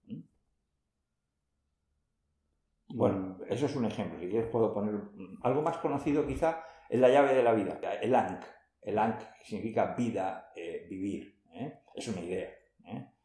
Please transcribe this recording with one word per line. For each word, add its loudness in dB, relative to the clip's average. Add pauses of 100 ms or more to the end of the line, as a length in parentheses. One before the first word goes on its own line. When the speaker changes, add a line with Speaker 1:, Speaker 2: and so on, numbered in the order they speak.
Speaker 1:
¿Mm? -12 (2750)
Bueno, 0
Speaker 2:
Mm. -8
Speaker 1:
eso 0
es -2
un 0
ejemplo. -4
Si -6
quieres 0
puedo 2
poner -2 (480)
algo 2
más -2
conocido 0
quizá, 0 (260)
es 2
la 10
llave 8
de 6
la 6
vida, 0 (220)
el 2
Ankh. 2 (380)
El -2
Ankh 0 (200)
significa -2
vida, -2
eh, -10
vivir, -8 (140)
¿eh? -12 (140)
Es -10
una -6
idea, -6 (360)
¿eh? -10 (140)